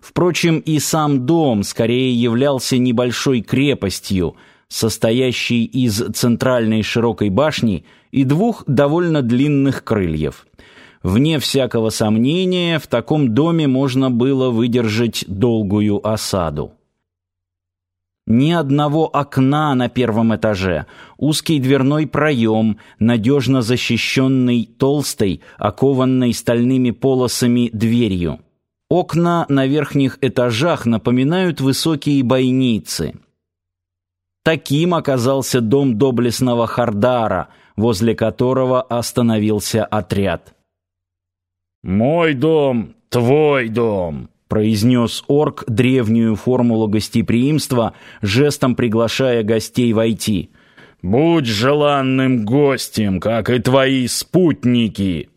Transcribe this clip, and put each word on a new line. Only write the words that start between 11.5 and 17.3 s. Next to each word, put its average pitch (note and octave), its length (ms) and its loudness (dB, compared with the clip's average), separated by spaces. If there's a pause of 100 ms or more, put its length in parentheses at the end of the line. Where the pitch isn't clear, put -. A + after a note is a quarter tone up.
сомнения, E3 880 0
в - 80 -16
таком B2+ 480 0
доме D#3+ 320 2
можно C3 420 0
было B2+ 400 0
выдержать A#2 800 0
долгую G#2 760 0
осаду. E2+ 680 -4 (1500)